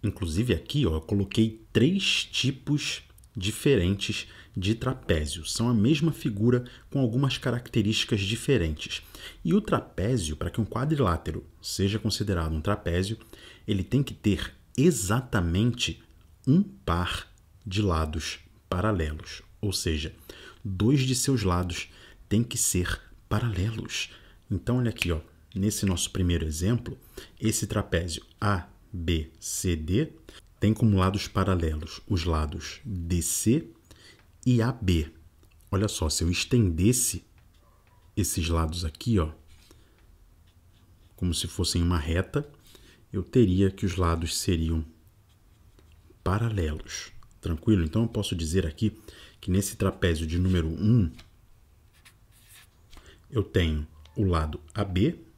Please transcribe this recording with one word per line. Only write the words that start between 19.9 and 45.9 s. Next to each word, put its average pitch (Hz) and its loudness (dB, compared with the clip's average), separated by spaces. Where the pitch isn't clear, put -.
dois 104 4
de 127 2
seus 127 0
lados 90 0
têm 110 4
que 123 -6
ser - 0
paralelos. 107 -2
Então, 107 0
olha 120 2
aqui, 87 -2
ó, 78 -2
nesse 101 0
nosso 90 -2
primeiro 87 0
exemplo, 90 -2
esse 107 -2
trapézio 87 -4
A 101 0
B 82 -2
C - -2
D 90 -2
tem 107 4
como 107 4
lados 95 2
paralelos 82 -2
os 85 0
lados 78 -2
D 87 -2
C - 0
e 123 4
A 120 0
B. 87 0
Olha 101 2
só, - -2
se - -2
eu 85 2
estendesse 95 2
esses 87 0
lados 85 0
aqui, 107 0
ó, 78 2
como 87 0
se - -2
fossem 85 0
uma 87 4
reta, 82 -2
eu 101 -4
teria 95 4
que - -4
os 90 0
lados 82 0
seriam 82 0